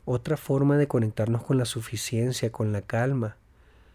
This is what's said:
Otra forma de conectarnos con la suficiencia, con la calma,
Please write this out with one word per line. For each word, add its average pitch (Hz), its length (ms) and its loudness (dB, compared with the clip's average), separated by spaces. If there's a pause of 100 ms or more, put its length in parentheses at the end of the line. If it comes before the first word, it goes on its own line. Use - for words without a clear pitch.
Otra 139 320 -2
forma 143 420 2
de 143 80 4
conectarnos 113 560 0
con 135 160 2
la 123 60 2
suficiencia, 117 880 -2
con 107 200 0
la 101 100 -2
calma, 117 540 -2 (580)